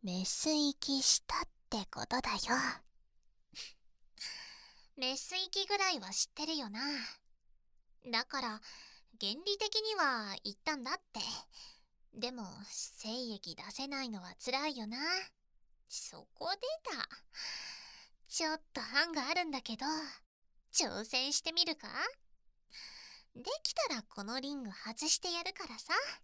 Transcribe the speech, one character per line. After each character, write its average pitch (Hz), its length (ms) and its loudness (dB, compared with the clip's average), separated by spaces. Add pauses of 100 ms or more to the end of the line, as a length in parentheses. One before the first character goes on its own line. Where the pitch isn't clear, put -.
メ 185 220 0
ス - 260 4
行 294 240 6
き 269 260 2
し - 220 8
た - 180 0
っ 330 80 -2 (220)
て 208 160 -2
こ - 200 -6
と 247 140 2
だ - 120 0
よ。 202 60 2 (2500)
メ 262 200 2
ス - 200 -2
行 370 140 -2
き 392 160 2
ぐ 403 120 4
ら 381 140 6
い 285 80 0
は 190 100 -6
知 - 180 2
っ - 40 -18
て 302 140 -4
る 320 100 0
よ 262 120 -2
な。 208 120 -4 (1300)
だ 233 140 2
か 277 160 -4
ら、 220 200 -2 (600)
原 202 140 0 (100)
理 403 120 2
的 427 240 2
に 427 140 2
は 247 480 2
言 202 120 -6
っ - 20 -20
た 311 200 0
ん 262 60 -4
だ 269 120 -2
っ 359 40 -4
て。 - 220 -8 (920)
で 240 200 -2
も、 240 120 -8 (220)
精 - 420 -6
液 220 460 -4
出 - 160 -10
せ 269 160 -4
な 277 160 -2
い 247 80 -4
の 208 100 -4
は 180 140 -12 (100)
辛 269 220 2
い 294 100 0
よ 214 120 -4
な。 233 100 -6 (920)
そ - 460 -8
こ - 220 -2
で 403 100 -4 (300)
だ。 - 120 -2 (1200)
ち - 160 2
ょ 311 100 4
っ 311 80 -6 (100)
と 247 100 -4
案 285 300 4
が 277 160 2
あ 320 60 4
る 359 100 4
ん 320 80 -2
だ 254 100 -2
け 226 140 -4
ど、 262 100 -2 (840)
挑 214 320 4
戦 262 280 0
し - 80 4
て 330 120 -2
み 349 120 6
る 320 120 0
か？ 214 120 -12 (1500)
で 247 120 -6 (140)
き - 120 0
た 622 200 2
ら 226 80 -4
こ 208 220 -10
の 233 160 -4
リ 277 120 -4
ン 277 120 -4
グ 202 80 -8
外 226 360 -4
し - 120 6
て 359 100 -2
や 339 140 -2
る 370 80 -2
か 359 160 -8
ら 226 100 -10
さ。 - 160 -2 (300)